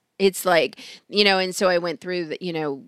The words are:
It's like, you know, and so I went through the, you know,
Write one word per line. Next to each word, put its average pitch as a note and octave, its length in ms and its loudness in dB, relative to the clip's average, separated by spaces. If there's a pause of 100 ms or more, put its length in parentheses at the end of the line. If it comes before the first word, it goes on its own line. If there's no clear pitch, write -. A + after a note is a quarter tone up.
(180)
It's G3 260 0
like, - 360 2 (280)
you G3+ 140 2
know, G3 160 4
and F#3 160 -2
so G3 140 2
I F3 100 2
went E3+ 220 -4
through F3+ 260 -6
the, D3+ 140 -8
you F3+ 120 -6
know, D3 360 -6